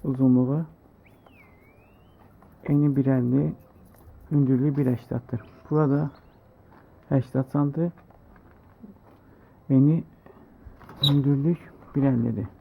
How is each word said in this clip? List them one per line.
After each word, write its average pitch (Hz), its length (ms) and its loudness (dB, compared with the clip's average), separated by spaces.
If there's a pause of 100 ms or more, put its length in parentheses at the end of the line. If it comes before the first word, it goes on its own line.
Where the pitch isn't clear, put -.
uzunluğu, 131 540 2 (2250)
eni 147 240 2
bir 135 180 0
əlli, 127 300 0 (880)
hündürlüyü 139 440 2
bir 135 140 0
əkdaddır. 123 540 -6 (240)
Burada 147 320 0 (1120)
əkdad 135 400 -4
sandı, 147 380 -2 (1800)
eni, 143 300 4 (1040)
hündürlük 143 580 0 (320)
bir 139 160 2
əllidir. 113 400 -2 (100)